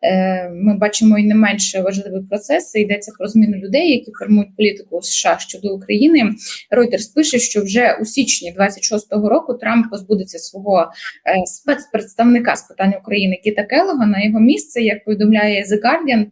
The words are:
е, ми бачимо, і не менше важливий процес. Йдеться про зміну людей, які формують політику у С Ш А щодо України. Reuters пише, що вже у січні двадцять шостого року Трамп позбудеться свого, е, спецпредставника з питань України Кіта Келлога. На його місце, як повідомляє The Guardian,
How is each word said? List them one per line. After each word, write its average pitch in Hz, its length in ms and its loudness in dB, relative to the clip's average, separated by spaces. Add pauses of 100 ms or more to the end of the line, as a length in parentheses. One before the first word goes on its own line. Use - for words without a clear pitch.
е, 185 520 0
ми 196 240 2
бачимо, 208 400 2
і 208 60 2
не 208 100 2
менше 202 480 2
важливий 196 400 -4
процес. 214 520 0
Йдеться 208 440 -2
про 254 100 -6
зміну 214 280 4
людей, 254 340 0
які 233 220 -2
формують 202 440 0
політику 202 400 -2
у 180 60 -8
С - 100 -2
Ш 170 240 0
А - 20 -6
щодо 190 360 -8
України. 233 480 2 (540)
Reuters 233 380 0
пише, 302 240 2
що 208 240 -2
вже 208 400 0
у - 20 -2
січні 208 480 -2
двадцять 196 320 -2
шостого 214 440 -2
року 247 260 0
Трамп 226 360 0
позбудеться 185 480 -4
свого, 196 420 -2
е, - 680 -4
спецпредставника 240 1120 0
з - 60 -4
питань 196 400 -2
України 190 420 -2
Кіта 214 180 -2
Келлога. 277 440 0
На 202 180 0
його 214 160 2
місце, 240 400 2
як 214 240 -2
повідомляє 208 580 2
The 202 200 0
Guardian, 254 500 0